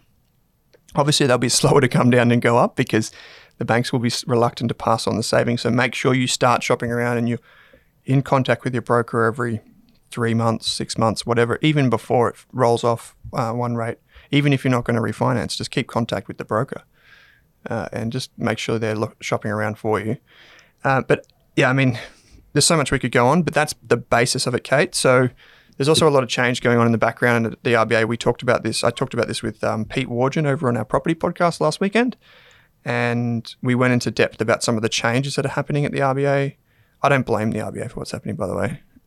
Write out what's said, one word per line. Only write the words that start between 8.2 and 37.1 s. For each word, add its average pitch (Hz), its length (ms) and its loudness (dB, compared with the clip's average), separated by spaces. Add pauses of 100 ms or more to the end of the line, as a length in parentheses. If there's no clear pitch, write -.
contact 127 400 0
with 127 100 -4
your 120 80 -2
broker 117 440 0
every 117 360 -2 (480)
three 117 240 -2
months, 113 340 0
six - 300 -6
months, 113 300 0
whatever, 117 340 0
even 147 300 2
before 117 380 0
it - 80 -12 (140)
rolls 120 320 2
off, 117 320 -2 (180)
uh, 113 200 -4
one 120 220 -4
rate. 117 240 -6 (320)
Even 143 200 4
if 135 120 0
you're 131 80 2
not 123 120 0
gonna 117 180 0
refinance, 113 540 -2
just - 140 -8
keep - 180 -4
contact 107 400 -4
with - 120 -14
the - 60 -8
broker, - 360 -4 (880)
uh, 113 240 -4
and 110 180 -6
just 127 240 -8
make 110 220 -2
sure 117 220 -4
they're 110 160 -2
lo-, 107 260 -4
shopping 113 300 -6
around 107 260 -4
for 107 220 -2
you. 110 180 -4 (680)
Uh, 135 180 2
but - 260 -2 (280)
yeah, 139 140 4
I 127 40 2
mean, 131 260 2 (540)
there's 143 120 4
so 170 100 4
much 143 160 0
we 143 60 0
could 127 140 -4
go 123 160 6
on, 160 160 4
but 143 100 -2
that's 151 220 0 (120)
the 120 100 4
basis 120 500 0
of 127 80 -4
it, - 80 -4
Kate. - 320 0
So 127 340 4 (480)
there's 139 100 0
also 170 220 4
a - 20 2
lot 135 120 4
of 117 60 -6
change 123 320 0
going 120 180 4
on 117 80 4
in 117 40 4
the 113 60 2
background 117 480 2
at - 180 -8
the 120 120 2
R 110 100 4
B 110 100 0
A. 113 120 2
We 117 100 -4
talked - 240 -2
about 123 220 0
this. 113 200 -4
I - 60 2
talked - 240 -6
about 113 140 0
this - 160 -8
with, 110 200 -6
um, 110 220 -2
Pete 131 220 -4
Wargin 131 400 0
over 143 200 0
on 120 80 0
our 110 100 -4
property - 280 -2
podcast 175 480 -2
last 151 180 0
weekend, 220 380 0 (680)
and 120 760 -2
we 123 140 2
went 123 180 2
into 123 160 0
depth 110 320 0
about 110 220 0
some 120 120 0
of 107 60 -2
the 110 80 0
changes 131 460 -2
that 135 100 -2
are 127 40 -2
happening 143 360 -2
at - 60 -4
the 139 100 -4
R 135 140 0
B 139 100 -2
A. 139 320 -2 (460)
I 139 60 2
don't 135 180 2